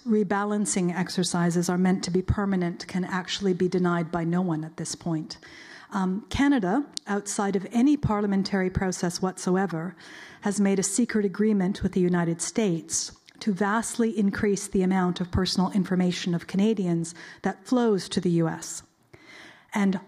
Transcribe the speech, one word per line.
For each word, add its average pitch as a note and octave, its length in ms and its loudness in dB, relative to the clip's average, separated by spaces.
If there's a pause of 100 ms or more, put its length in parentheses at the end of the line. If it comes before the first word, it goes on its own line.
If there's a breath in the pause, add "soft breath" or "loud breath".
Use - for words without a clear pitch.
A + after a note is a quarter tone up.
rebalancing G3+ 880 0
exercises F3 760 0
are F3+ 80 0
meant F#3 260 2
to F3+ 80 -6
be F#3 100 2
permanent F#3 680 -2
can F#3 160 -4
actually F#3+ 500 -2
be F3+ 140 2
denied F3 420 0
by E3+ 140 -2
no E3+ 180 0
one D#3+ 220 -2
at D#3+ 140 -14
this D#3+ 180 -8
point. D#3+ 420 -4 (560 loud breath)
Um, F#3+ 360 -2
Canada, C4+ 560 2 (200)
outside G3+ 520 -2
of F#3+ 160 -8
any C#4 240 4
parliamentary G3+ 720 0
process F3+ 520 -2
whatsoever, F3+ 720 -2 (460 loud breath)
has G3+ 180 -2
made G3 220 4
a F#3+ 40 2
secret A3 420 0
agreement G3+ 580 2
with F#3 80 0
the F#3+ 80 0
United F3 420 2
States - 680 -2 (300)
to A3 100 0
vastly A3 640 0
increase G3+ 500 2
the F#3+ 160 2
amount F#3 360 2
of F3 120 -6
personal F#3 400 2
information F3+ 640 0
of E3 140 -4
Canadians F#3 640 0 (280 loud breath)
that G3 240 -4
flows A#3 420 2
to - 140 -2
the F3 80 2
U E3 180 2
S, - 360 -10 (920 loud breath)
and G3 340 2